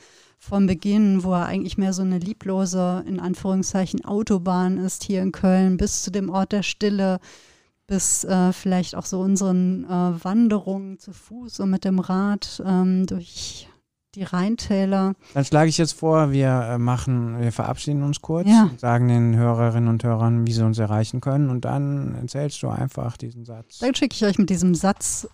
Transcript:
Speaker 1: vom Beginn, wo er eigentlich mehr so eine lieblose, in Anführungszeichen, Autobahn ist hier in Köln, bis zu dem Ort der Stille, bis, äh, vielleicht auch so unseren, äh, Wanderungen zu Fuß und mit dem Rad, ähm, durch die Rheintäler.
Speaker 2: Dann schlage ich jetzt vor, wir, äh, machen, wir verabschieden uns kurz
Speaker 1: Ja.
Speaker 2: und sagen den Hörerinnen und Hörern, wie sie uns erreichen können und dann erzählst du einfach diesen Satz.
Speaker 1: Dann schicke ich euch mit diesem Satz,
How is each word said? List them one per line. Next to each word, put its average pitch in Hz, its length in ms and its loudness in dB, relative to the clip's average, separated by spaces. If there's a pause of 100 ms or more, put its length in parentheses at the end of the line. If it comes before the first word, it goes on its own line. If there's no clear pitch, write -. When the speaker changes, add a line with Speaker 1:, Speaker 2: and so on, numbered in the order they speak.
(400)
Speaker 1:
vom 202 260 0
Beginn, 196 580 2
wo 185 100 0
er 175 120 0
eigentlich - 320 -4
mehr 190 160 0
so 180 100 -4
eine 185 160 0
lieblose, 185 880 -2
in 185 120 -4
Anführungszeichen, 185 840 -2
Autobahn 185 720 0
ist 185 260 -6
hier 190 180 -2
in 190 120 -2
Köln, 185 440 2
bis 202 260 -2
zu 190 80 -8
dem 196 180 -4
Ort 190 220 -2
der 202 120 0
Stille, 196 560 0 (680)
bis, - 380 -2
äh, 185 300 2
vielleicht 180 420 -2
auch 180 100 -8
so 185 140 -6
unseren, 185 680 2
äh, 180 380 -2
Wanderungen 196 760 0
zu - 140 -20
Fuß 233 480 -18
und 190 80 0
mit 190 160 0
dem 190 140 2
Rad, 196 680 -2
ähm, 185 420 2
durch - 600 -10 (460)
die 196 100 -8
Rheintäler. 196 880 0 (200)
Speaker 2:
Dann 139 120 0
schlage 156 240 4
ich 151 80 0
jetzt 160 160 0
vor, 156 380 2
wir, 135 180 2 (220)
äh, 123 60 -2
machen, 120 640 0
wir 120 120 2
verabschieden 143 520 -2
uns 143 180 -2
kurz 170 280 -2
Speaker 1:
Ja. 220 140 10
Speaker 2:
und 127 160 0
sagen 120 280 2
den 117 300 4
Hörerinnen 117 520 2
und 113 140 0
Hörern, 117 420 2
wie 117 80 0
sie 113 120 2
uns 110 140 2
erreichen 110 420 0
können 139 280 2
und 123 160 -4
dann 139 500 -2
erzählst 139 460 -6
du 127 80 -6
einfach 127 480 -6
diesen 120 280 -14
Satz. 117 340 -20
Speaker 1:
Dann 254 160 -2
schicke - 200 -2
ich 214 100 0
euch 202 120 2
mit 196 120 4
diesem 180 260 2
Satz, - 580 -2